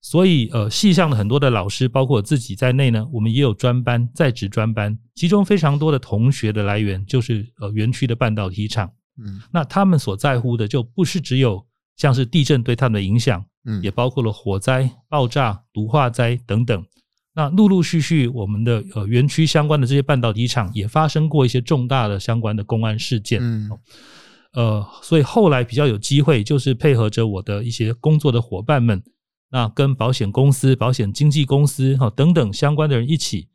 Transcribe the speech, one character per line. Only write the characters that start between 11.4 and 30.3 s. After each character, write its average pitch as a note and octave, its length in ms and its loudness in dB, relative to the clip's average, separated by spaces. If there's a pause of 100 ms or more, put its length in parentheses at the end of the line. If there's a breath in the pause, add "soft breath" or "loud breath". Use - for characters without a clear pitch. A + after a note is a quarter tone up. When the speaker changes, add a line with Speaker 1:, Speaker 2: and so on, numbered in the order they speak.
Speaker 1:
像 A#2+ 160 2
是 C3 100 0
地 D3 180 0
震 C3 200 2
对 A#2 120 -2
他 B2+ 140 0
们 A2 60 0
的 G2 120 -2
影 A2 140 2
响， A2 240 -2 (220)
Speaker 2:
嗯。 G#2+ 160 -6
Speaker 1:
也 G2 80 -2
包 B2 180 -2
括 C3 140 -2
了 A2 100 -2
火 G2 260 -4
灾、 C3 320 0 (160)
爆 C#3 220 0
炸、 A#2 420 -2
毒 G#2+ 160 -4
化 C3 220 2
灾 A#2+ 260 0 (120)
等 A2 180 0
等。 A2+ 180 -2 (520)
那 D#3 160 -2
陆 G3+ 180 4
陆 F#3 140 4
续 D#3+ 180 0
续 C#3+ 260 0
我 A#2 200 -4
们 G#2+ 180 -4
的， A#2 180 0 (120)
呃， G#2 120 -4
园 A#2+ 220 2
区 D#3+ 160 0
相 D3+ 240 2
关 D3+ 100 2
的 B2+ 80 2
这 C3 80 0
些 C#3+ 60 4
半 C#3 180 0
导 A#2 140 0
体 A2+ 140 -2
厂 G#2+ 260 -2
也 G#2 160 -4
发 D#3 180 2
生 D#3 220 0
过 C#3+ 160 2
一 A#2+ 40 2
些 B2 120 0
重 B2 260 -2
大 B2 220 0
的 G2+ 100 -2
相 A#2 220 -2
关 A2 160 -2
的 G2+ 80 -4
公 A2+ 180 -2
安 A2 160 -2
事 A2+ 220 -4
件。 G#2 220 -4
Speaker 2:
嗯。 A2 280 -4 (840 loud breath)
Speaker 1:
呃， G#2+ 340 -2 (140)
所 E3 160 2
以 D3 40 4
后 G3 280 2
来 B2+ 120 2
比 A#2 140 -6
较 D3 100 2
有 A2 120 0
机 C#3 240 2
会， C3 200 2
就 C#3 160 0
是 C3 140 0
配 C3 240 2
合 A2 140 2
着 A2+ 160 0
我 G2 160 -4
的 G2+ 200 -6
一 A#2 80 -6
些 A#2 220 -2
工 D3+ 260 2
作 D3 140 2
的 A#2 80 2
伙 A2 220 -6
伴 C3+ 200 2
们， G#2 200 2 (500)
那 B2 180 -2
跟 C#3 220 0
保 B2+ 200 0
险 G#2 180 -2